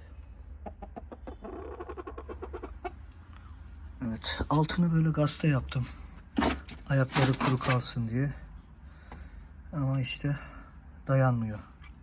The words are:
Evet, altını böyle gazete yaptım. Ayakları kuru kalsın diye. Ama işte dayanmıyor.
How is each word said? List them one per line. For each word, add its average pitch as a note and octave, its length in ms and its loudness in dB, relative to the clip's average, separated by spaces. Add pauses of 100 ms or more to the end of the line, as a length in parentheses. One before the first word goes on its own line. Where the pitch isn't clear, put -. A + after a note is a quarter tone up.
(4000)
Evet, - 320 -4 (100)
altını D#3+ 440 4
böyle D#3+ 160 6
gazete D3 380 2
yaptım. C3 400 2 (1000)
Ayakları C3+ 440 6
kuru C3 260 4
kalsın B2 500 2
diye. C3+ 240 2 (1400)
Ama C3+ 280 2
işte C#3+ 380 -2 (680)
dayanmıyor. A#2+ 520 4 (440)